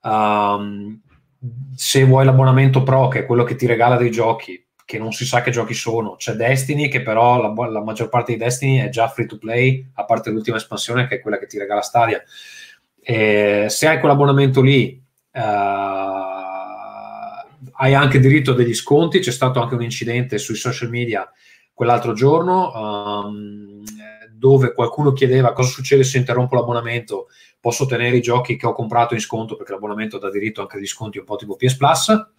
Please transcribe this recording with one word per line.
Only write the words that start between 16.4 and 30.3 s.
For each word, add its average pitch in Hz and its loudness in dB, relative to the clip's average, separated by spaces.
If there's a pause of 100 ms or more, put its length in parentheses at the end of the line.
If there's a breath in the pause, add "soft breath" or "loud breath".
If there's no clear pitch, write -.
hai 135 4
anche 139 4
diritto 135 6
a - 4
degli 120 2
sconti. 160 2
C'è - -4
stato 127 0
anche 120 -4
un 117 -4
incidente 120 -4
sui - -6
social 123 -6
media 117 -6 (420 soft breath)
quell'altro 117 0
giorno, 165 2
ehm, 104 -10 (480)
dove 127 4
qualcuno 131 0
chiedeva: 127 4
"Cosa 127 0
succede 135 2
se 131 0
interrompo 123 0
l'abbonamento? 117 -4 (300 soft breath)
Posso 120 -2
ottenere 120 0
i 120 4
giochi 120 -2
che - -6
ho 117 -2
comprato 117 0
in 107 -4
sconto?" 110 -8
Perché - -14
l'abbonamento 104 -8
dà 98 -8